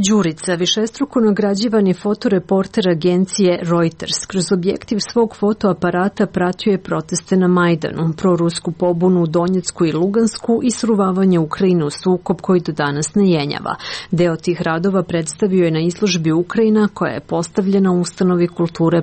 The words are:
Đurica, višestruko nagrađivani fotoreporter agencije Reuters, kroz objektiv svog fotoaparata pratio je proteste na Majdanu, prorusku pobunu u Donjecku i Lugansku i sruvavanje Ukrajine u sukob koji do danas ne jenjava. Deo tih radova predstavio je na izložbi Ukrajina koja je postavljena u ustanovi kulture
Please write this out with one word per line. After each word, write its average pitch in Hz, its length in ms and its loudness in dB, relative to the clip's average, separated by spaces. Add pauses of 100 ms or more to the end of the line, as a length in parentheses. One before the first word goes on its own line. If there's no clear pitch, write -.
Đurica, 180 460 -2
višestruko 220 640 -2
nagrađivani 208 720 2
fotoreporter 190 960 0
agencije 180 720 2
Reuters, 170 640 -2
kroz 185 260 -4
objektiv 190 480 -2
svog 226 360 -2
fotoaparata 196 880 0
pratio 180 460 -2
je 185 120 0
proteste 170 540 -2
na 180 100 4
Majdanu, 170 720 0
prorusku 170 540 0
pobunu 180 520 2
u 165 40 0
Donjecku 175 580 0
i 156 60 2
Lugansku 214 720 0
i 247 80 0
sruvavanje 190 680 2
Ukrajine 170 460 0
u 147 40 -2
sukob 180 520 -2
koji 180 200 0
do 170 100 -6
danas 147 440 -4
ne 202 140 4
jenjava. 147 460 -2 (360)
Deo 170 240 2
tih 165 260 -4
radova 170 420 0
predstavio 175 600 0
je 165 60 2
na 160 80 0
izložbi 175 520 0
Ukrajina 214 640 2
koja 151 180 -2
je 113 160 -8
postavljena 190 640 0
u 175 100 2
ustanovi 175 460 0
kulture 170 560 0